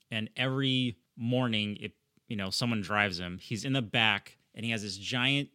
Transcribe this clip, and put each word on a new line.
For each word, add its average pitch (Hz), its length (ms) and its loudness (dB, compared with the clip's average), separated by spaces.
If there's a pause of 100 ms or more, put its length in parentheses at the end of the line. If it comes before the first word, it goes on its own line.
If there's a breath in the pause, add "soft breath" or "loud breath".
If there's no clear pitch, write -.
(120)
And 110 240 -2
every 131 600 2 (200)
morning, 117 640 2
it, 107 120 -10 (340)
you - 80 -6
know, 98 140 -4
someone 117 320 0
drives 98 380 2
him. 90 220 -6
He's 107 240 -6
in 135 80 0
the 135 80 2
back, 110 560 2 (160)
and 113 120 -8
he 117 60 -2
has 113 100 -2
this 98 160 -6
giant 131 580 0